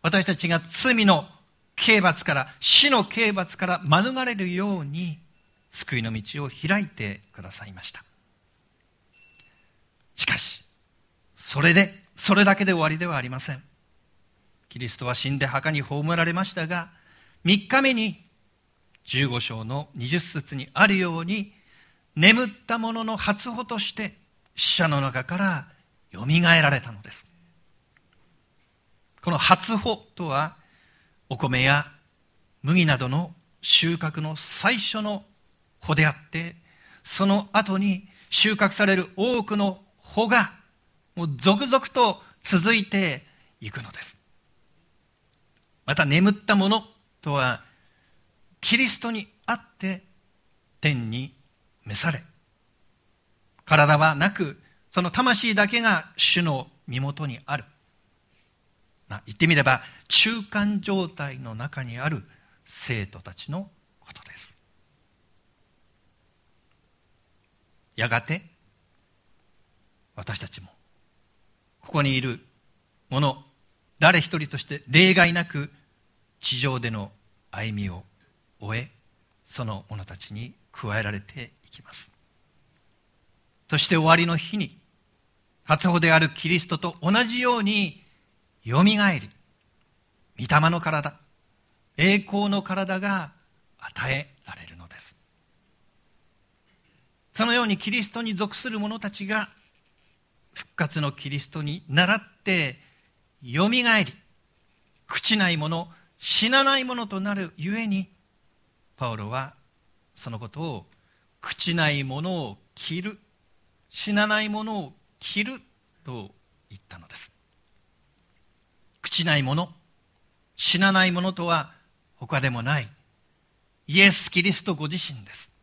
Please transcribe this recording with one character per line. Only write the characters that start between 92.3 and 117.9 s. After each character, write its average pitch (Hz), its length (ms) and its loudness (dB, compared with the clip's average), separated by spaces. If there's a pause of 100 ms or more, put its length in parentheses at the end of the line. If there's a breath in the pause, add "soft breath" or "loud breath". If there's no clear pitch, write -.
の 196 140 -2
体 190 360 -4
が 185 320 -4 (480)
与 - 340 -8
え 143 220 -6 (120)
ら - 80 -16
れ - 120 -20
る 85 100 -20
の 87 120 -20
で - 100 -20
す。 - 180 -20 (2250)
そ 220 140 0
の 233 60 2
よ 247 100 4
う 233 60 2
に、 196 80 2
キ - 160 -4
リ 233 100 0
ス 202 80 -6
ト 233 120 -6
に 220 120 -4
属 202 220 -4
す - 120 -8
る 220 120 -6
者 214 180 -6
た 208 120 -8
ち 196 160 -12
が 214 220 -4 (1040)
復 - 220 -18
活 160 260 -4
の 143 120 -4
キ - 180 -12
リ 143 80 -6
ス - 100 -10
ト 156 140 -10
に 147 260 -10
倣 180 280 2
っ 214 40 -6 (240)
て 160 320 0 (680 soft breath)
よ 139 260 0
み 240 160 2
が 226 160 4
え 170 40 2
り、 - 80 -10 (960)
朽 - 140 -4
ち 220 140 2
な 185 140 2
い 165 60 0
も 151 120 -4
の、 165 200 -4 (300 soft breath)
死 - 320 2
な 269 140 4
な 269 140 2
い 262 60 -2
も 254 120 -6
の 233 100 -6
と 196 140 -6
な 202 140 -2
る 185 220 -6
ゆ 196 220 -4
え 226 80 -4
に、 190 240 -2 (840)
パ 123 140 -4
ウ 110 60 -6
ロ 107 140 -8
は 131 240 -8 (640)
そ - 120 -16
の 113 120 -12
こ 113 80 -14
と 143 120 -14
を、 147 260 -10 (560)
朽 - 140 -10
ち 170 180 -4
な 156 160 2
い 143 140 -2
も 135 180 -6
の 185 100 -4 (120)
を 98 140 -12 (160)
着 165 260 -8
る、 208 180 -8 (720)
死 - 240 -6
な 208 140 2
な 214 160 0
い 214 60 -4
も 214 160 -6
の 214 160 -6
を 143 120 -10 (260)
着 - 260 -4
る 254 160 -10 (440)
と 113 260 -14 (380)
言 98 100 -20
っ - 100 -20
た 90 100 -20
の 82 100 -20
で - 80 -16
す。 - 160 -12 (1700)